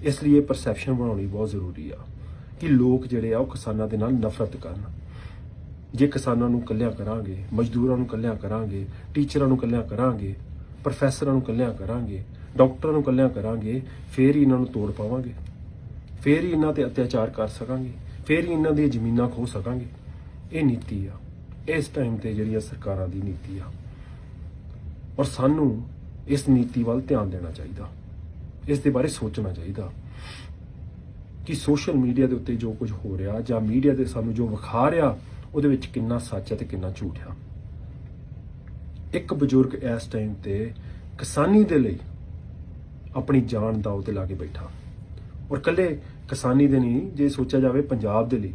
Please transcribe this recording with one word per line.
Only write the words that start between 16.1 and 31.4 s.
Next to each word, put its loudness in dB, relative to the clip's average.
ਫੇਰ 6
ਹੀ 2
ਇਹਨਾਂ 4
ਤੇ 2
ਅਤਿਆਚਾਰ 2
ਕਰ -2
ਸਕਾਂਗੇ, -4
ਫੇਰ 4
ਹੀ -2
ਇਹਨਾਂ 4
ਦੀਆਂ 4
ਜ਼ਮੀਨਾਂ 2
ਖੋਹ -4
ਸਕਾਂਗੇ। -4
ਇਹ 0
ਨੀਤੀ 2
ਆ, -8
ਇਸ 0
ਟਾਈਮ 0
ਤੇ -4
ਜਿਹੜੀ 0
ਆ 2
ਸਰਕਾਰਾਂ -4
ਦੀ -4
ਨੀਤੀ -6
ਆ। -8
ਔਰ 4
ਸਾਨੂੰ 2
ਇਸ 2
ਨੀਤੀ 4
ਵੱਲ 0
ਧਿਆਨ 2
ਦੇਣਾ -6
ਚਾਹੀਦਾ, -10
ਇਸ 4
ਦੇ 6
ਬਾਰੇ 4
ਸੋਚਣਾ -2
ਚਾਹੀਦਾ -6